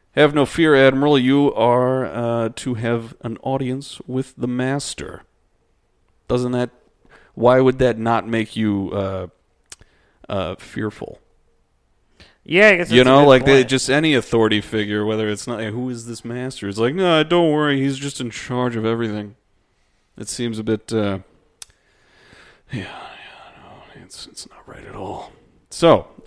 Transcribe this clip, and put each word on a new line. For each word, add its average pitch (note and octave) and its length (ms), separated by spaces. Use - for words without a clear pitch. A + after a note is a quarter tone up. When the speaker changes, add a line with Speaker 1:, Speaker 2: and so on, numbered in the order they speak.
Speaker 1:
"Have C#3+ 180
no C#3+ 100
fear, D#3 300
Admiral. C3+ 420
You C3+ 380
are, B2 520
uh, A#2 500
to B2+ 180
have A#2 460
an A#2 220
audience C3 680
with C3 280
the B2 120
Master." C3 760
Doesn't B2 240
that, B2 200
why B2 260
would C3 180
that B2 200
not A2+ 280
make A2+ 300
you, G2+ 360
uh, F#2+ 340
uh, F#2+ 280
fearful? - 640
Speaker 2:
Yeah, G3+ 280
I F#3 80
guess F3 120
Speaker 1:
You A#2 80
Speaker 2:
that's B2+ 80
a B2+ 60
Speaker 1:
know, C#3 80
Speaker 2:
good C#3+ 80
Speaker 1:
like, C3 160
they, C3+ 160
Speaker 2:
point. B2 80
Speaker 1:
just C3 220
any D3+ 240
authority A2 460
figure, G#2 440
whether A2 240
it's G#2 180
not, A2+ 160
"Who A#2 260
is A#2 180
this A#2 180
Master?" B2 440
It's G2+ 100
like, B2 180
"No, E3+ 260
don't E3 300
worry, D3 280
he's C3+ 160
just C#3 240
in A#2+ 100
charge B2 440
of A2 100
everything." A2 520
It A2 100
seems A#2 300
a A2 60
bit, A2 280
uh, G2+ 280
yeah, G2+ 100
yeah, - 800
no, - 400
it's, - 240
it's - 240
not - 180
right - 160
at G2+ 100
all. - 380
So, C3 380